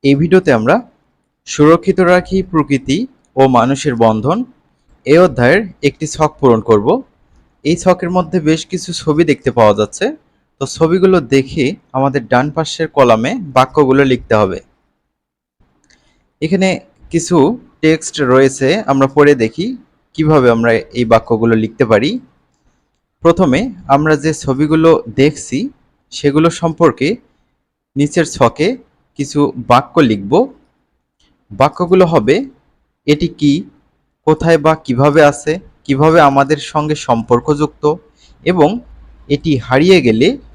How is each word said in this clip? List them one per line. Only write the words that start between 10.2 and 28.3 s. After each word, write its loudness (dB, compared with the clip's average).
তো -8
ছবিগুলো 0
দেখে -2
আমাদের -2
ডান 0
পাশের -6
কলামে 2
বাক্যগুলো 0
লিখতে -2
হবে। 0
এখানে -2
কিছু 0
টেক্সট -2
রয়েছে, 0
আমরা 0
পড়ে 4
দেখি -4
কিভাবে 2
আমরা 2
এই -4
বাক্যগুলো 0
লিখতে -2
পারি। 0
প্রথমে 0
আমরা 2
যে -4
ছবিগুলো 0
দেখছি -2
সেগুলো 0
সম্পর্কে -2
নিচের -2
ছকে -2